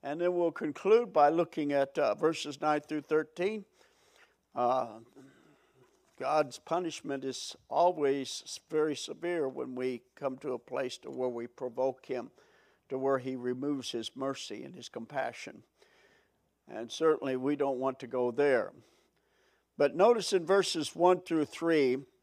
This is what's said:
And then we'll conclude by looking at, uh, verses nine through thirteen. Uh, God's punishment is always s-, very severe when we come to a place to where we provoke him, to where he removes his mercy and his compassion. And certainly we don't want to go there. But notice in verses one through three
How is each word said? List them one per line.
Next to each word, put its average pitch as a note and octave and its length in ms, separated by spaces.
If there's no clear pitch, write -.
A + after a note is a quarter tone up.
And D3 160
then F3+ 140
we'll E3+ 180
conclude G3 600
by D3 180
looking D#3+ 420
at, C#3 260
uh, A#2+ 160
verses D3 460
nine D3+ 200
through D3+ 220
thirteen. F3 640
Uh, B2 460
God's C#3+ 440
punishment D#3 640
is - 320
always C#3+ 760
s-, - 160
very D#3 240
severe E3 540
when C3 260
we B2+ 280
come C3 240
to C#3 140
a B2 80
place C3 380
to D3 120
where B2+ 180
we A#2+ 200
provoke B2+ 580
him, B2 240
to C3+ 100
where C3+ 200
he C3 160
removes B2+ 560
his A2+ 240
mercy C3+ 480
and - 140
his B2 120
compassion. A#2 760
And A2+ 220
certainly D3 460
we C#3 200
don't C#3 220
want C3 220
to C3 60
go B2 240
there. A#2+ 420
But C#3+ 200
notice G#3+ 360
in F3 140
verses F3+ 480
one F3+ 260
through D#3+ 260
three D3 520